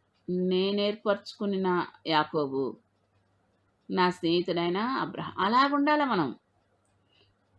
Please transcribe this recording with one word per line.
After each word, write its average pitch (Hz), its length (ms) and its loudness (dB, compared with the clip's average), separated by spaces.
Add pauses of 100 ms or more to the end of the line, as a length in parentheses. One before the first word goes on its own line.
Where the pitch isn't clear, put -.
(300)
"నేను 185 520 0
ఏర్పరచుకునిన 202 1040 -2 (220)
యాకోబు, 143 720 0 (1120)
నా 180 180 4
స్నేహితుడైన 175 680 0
అబ్రహా-," 214 640 -4
అలాగుండాల 285 640 4
మనం, 185 320 0 (1200)